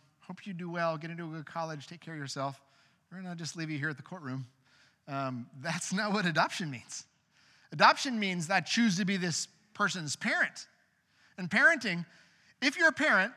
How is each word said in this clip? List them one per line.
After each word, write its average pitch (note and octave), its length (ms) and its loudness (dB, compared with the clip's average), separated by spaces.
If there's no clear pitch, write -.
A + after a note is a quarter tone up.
hope - 260 -16
you G3 60 -8
do F3 160 -8
well, E3+ 280 -2
get D#3+ 140 -10
into E3+ 140 -10
a D#3+ 40 -8
good D#3 160 -10
college, D#3+ 420 -8
take F3 120 -16
care E3 140 -12
of D#3 60 -8
yourself. C#3 420 -6
We're F#3 120 -14
gonna F3+ 140 -10
just E3 220 -10
leave D#3+ 120 -4
you D#3 80 -4
here D3 120 -2
at C#3 80 -8
the C#3 60 -16
courtroom." C3+ 440 -10
Um, C3 480 -6
that's D#3+ 360 -6
not G#3 220 -2
what G3+ 120 2
adoption E3 460 0
means. - 340 -12
Adoption A#3+ 440 6
means F#3 300 -2
that G3 80 2
I F3+ 60 4
choose A3+ 340 4
to G3+ 80 0
be G3 140 0
this F3 300 -2
person's F3 420 -2
parent. A3+ 520 -2
And F3+ 120 -6
parenting, A3+ 560 4
if C#4+ 160 2
you're E4+ 100 8
a D4 60 6
parent, B3 440 4